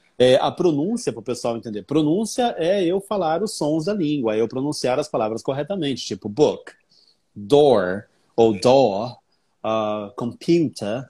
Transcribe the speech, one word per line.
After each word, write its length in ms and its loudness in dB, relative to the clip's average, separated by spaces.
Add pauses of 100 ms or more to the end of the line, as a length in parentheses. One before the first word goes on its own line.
(180)
é, 180 6
a 160 2
pronúncia, 600 0
pro 80 -10
pessoal 360 -4
entender, 260 -10
pronúncia 720 0
é 260 0
eu 160 0
falar 420 -4
os 160 -4
sons 280 -2
da 80 -2
língua, 420 -2
é 60 0
eu 60 0
pronunciar 520 -4
as 80 -4
palavras 340 -2
corretamente, 640 -4
tipo 220 -10
book, 460 0 (640)
door, 680 4 (320)
ou 240 4
door, 580 2 (460)
ah, 520 -4
computer, 960 -2